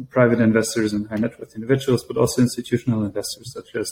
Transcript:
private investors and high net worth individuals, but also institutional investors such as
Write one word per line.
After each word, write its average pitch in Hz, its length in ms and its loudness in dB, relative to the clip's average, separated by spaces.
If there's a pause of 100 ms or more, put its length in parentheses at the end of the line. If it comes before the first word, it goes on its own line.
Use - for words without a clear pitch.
private 117 320 4
investors 110 520 2
and 104 160 -4
high 110 80 -6
net 113 220 -6
worth - 160 -16
individuals, 123 500 0
but 123 120 -10
also 127 260 2
institutional 120 600 0
investors 101 480 -8
such - 220 -14
as 110 180 -6